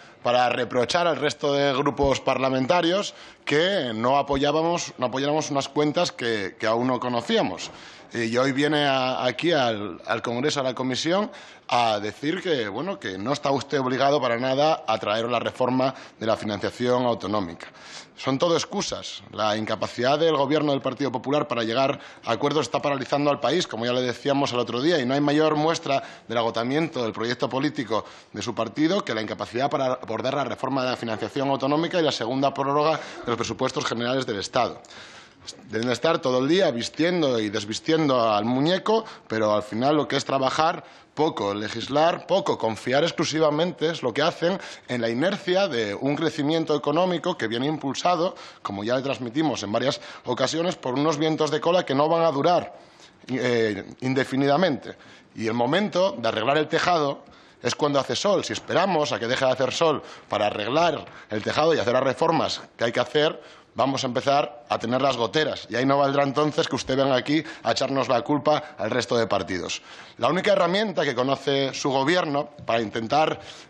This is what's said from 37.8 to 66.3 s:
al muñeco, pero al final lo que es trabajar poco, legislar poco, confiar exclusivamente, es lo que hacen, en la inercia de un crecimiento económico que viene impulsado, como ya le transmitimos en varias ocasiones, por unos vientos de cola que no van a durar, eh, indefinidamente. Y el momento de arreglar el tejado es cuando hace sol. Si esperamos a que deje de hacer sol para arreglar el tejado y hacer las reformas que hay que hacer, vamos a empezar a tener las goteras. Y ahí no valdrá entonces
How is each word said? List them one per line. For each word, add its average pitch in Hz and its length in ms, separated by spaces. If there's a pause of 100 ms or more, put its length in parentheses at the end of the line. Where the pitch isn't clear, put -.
al 107 160
muñeco, 185 600 (220)
pero 107 260
al 104 80
final 131 340
lo 143 100
que 135 100
es 135 100
trabajar 147 580 (300)
poco, 143 400
legislar 127 720
poco, 170 320
confiar 123 440
exclusivamente, 156 880
es 160 140
lo 120 100
que 135 80
hacen, 170 400 (280)
en 123 120
la 117 80
inercia 180 580
de 113 280
un 143 220
crecimiento 156 600
económico 170 640
que 117 80
viene 120 200
impulsado, 160 680 (280)
como 101 220
ya 120 120
le 131 60
transmitimos 127 600
en 101 100
varias 123 300 (240)
ocasiones, 139 500
por 127 180
unos 147 220
vientos 151 340
de 151 120
cola 175 240
que 139 80
no 151 160
van - 140
a 131 60
durar, 147 460 (520)
eh, 117 720
indefinidamente. 139 960 (380)
Y 110 120
el 110 80
momento 175 640
de 113 100
arreglar 117 300
el 151 100
tejado 156 540 (400)
es 123 120
cuando 143 260
hace 127 160
sol. 196 280
Si - 80
esperamos 151 600
a 104 60
que 113 100
deje 131 180
de 131 60
hacer 131 200
sol 156 300 (260)
para 104 180
arreglar 120 600 (240)
el 107 120
tejado 147 320
y 127 40
hacer 120 160
las 131 100
reformas 131 560 (160)
que 113 80
hay 117 80
que 127 80
hacer, - 580 (160)
vamos 131 280
a 131 60
empezar 139 600
a 110 120
tener 123 200
las 135 160
goteras. 117 540
Y 110 60
ahí 127 100
no 139 120
valdrá 139 260
entonces 147 420